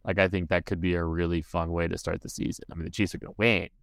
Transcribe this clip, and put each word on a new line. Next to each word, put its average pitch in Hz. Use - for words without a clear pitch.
Like, 95
I 92
think 90
that 90
could 92
be 87
a 85
really 85
fun 85
way 85
to 87
start -
the -
season. -
I -
mean, 82
the 82
Chiefs 92
are -
gonna -
win. 104